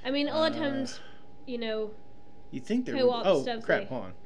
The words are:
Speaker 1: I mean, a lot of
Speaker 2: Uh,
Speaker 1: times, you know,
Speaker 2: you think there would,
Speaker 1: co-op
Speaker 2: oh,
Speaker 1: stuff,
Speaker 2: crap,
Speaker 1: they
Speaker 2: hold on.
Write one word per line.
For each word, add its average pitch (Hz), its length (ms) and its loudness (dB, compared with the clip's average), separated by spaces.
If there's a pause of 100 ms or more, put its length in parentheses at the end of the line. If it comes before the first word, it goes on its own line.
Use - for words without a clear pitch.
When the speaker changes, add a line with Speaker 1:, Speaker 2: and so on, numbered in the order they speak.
Speaker 1:
I 262 60 -2
mean, 285 160 2
a 277 80 -2
lot 311 160 4
of - 60 -4
Speaker 2:
Uh, 320 40 -2
Speaker 1:
times, 269 380 -2 (480)
you 247 100 -4
know, 220 340 -2 (600)
Speaker 2:
you - 100 -6
think 247 240 2
there - 100 -2
would, 262 60 2
Speaker 1:
co-op 240 240 4
Speaker 2:
oh, 175 160 8
Speaker 1:
stuff, 226 220 -2
Speaker 2:
crap, 143 180 4
Speaker 1:
they 98 60 -6
Speaker 2:
hold 120 180 -4
on. 92 80 -8 (120)